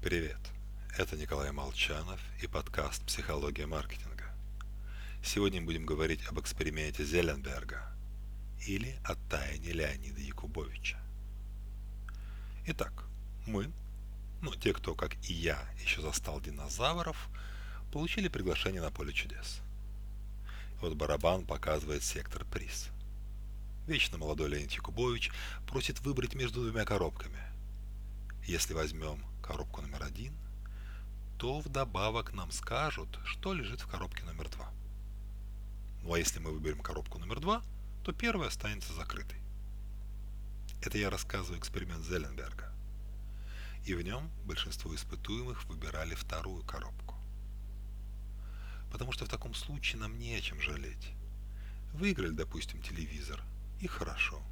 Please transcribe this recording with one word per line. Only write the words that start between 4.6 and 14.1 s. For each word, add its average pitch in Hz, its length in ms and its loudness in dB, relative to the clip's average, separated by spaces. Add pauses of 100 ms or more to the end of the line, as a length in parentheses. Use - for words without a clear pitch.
Сегодня 95 380 6
мы 82 60 0
будем 80 180 2
говорить 78 400 6
об - 120 0
эксперименте 76 680 2
Зеленберга 76 920 4 (680)
или 113 360 2
о - 120 2 (160)
тайне 73 420 2
Леонида 69 480 2
Якубовича. - 800 -2 (1700)
Итак, - 260 0 (540)
мы, 110 260 2 (720)